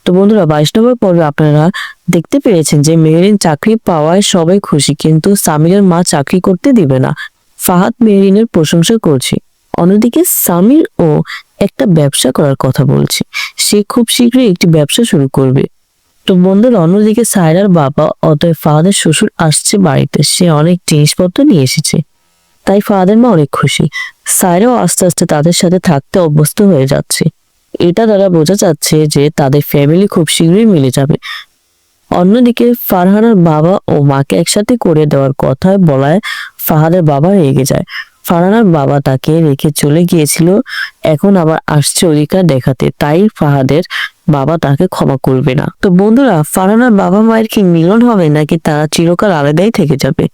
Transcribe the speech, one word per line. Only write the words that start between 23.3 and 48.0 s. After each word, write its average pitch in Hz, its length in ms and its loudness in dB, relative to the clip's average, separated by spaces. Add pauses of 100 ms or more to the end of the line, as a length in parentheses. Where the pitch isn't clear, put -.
অনেক 151 140 0 (100)
খুশি। 143 260 0 (520)
সায়রাও 196 360 2 (100)
আস্তে 180 220 -2
আস্তে 180 180 -2 (100)
তাদের 156 280 0
সাথে 180 180 0 (100)
থাকতে 147 360 -2
অভ্যস্ত 151 320 0 (120)
হয়ে 135 180 2
যাচ্ছে। 147 360 -4 (640)
এটা 180 180 0
দ্বারা 196 240 2
বোঝা 170 340 2
যাচ্ছে 160 320 -2 (180)
যে 143 100 2 (160)
তাদের 143 320 0
ফ্যামিলি 160 360 2
খুব 175 180 -2 (100)
শীঘ্রই 185 380 2
মিলে 135 240 2
যাবে। 143 180 0 (960)
অন্যদিকে 233 540 2 (220)
ফারহানার 202 480 2 (140)
বাবা 156 240 0 (140)
ও - 80 -2 (160)
মাকে 139 300 -2
একসাথে 214 320 -2 (120)
করে 156 200 2
দেওয়ার 139 280 0 (100)
কথা 147 260 -2 (200)
বলায় 139 300 0 (460)
ফাহাদের 165 460 0
বাবা 143 200 0
রেগে 139 400 0
যায়। - 140 -2 (440)
ফারহানার 190 360 2 (120)
বাবা 139 200 0 (100)
তাকে 131 240 -2 (160)
রেখে 143 220 -2 (120)
চলে 156 280 0
গিয়েছিল, 160 380 0 (680)
এখন 196 180 0 (120)
আবার 156 160 0 (180)
আসছে - 260 -2 (100)
অধিকার 151 280 0 (120)
দেখাতে, 135 320 -2 (160)
তাই 156 180 0 (180)
ফাহাদের 143 460 0 (520)
বাবা 143 200 -2 (100)
তাকে 143 200 0 (100)
ক্ষমা 139 220 -2 (100)
করবে 131 320 0
না। - 60 -4 (180)
তো 208 40 0 (120)
বন্ধুরা, 220 360 2 (180)
ফারহানার 220 480 2
বাবা 180 260 -2
মায়ের 226 260 0
কি 214 80 0 (140)
মিলন 175 240 2 (100)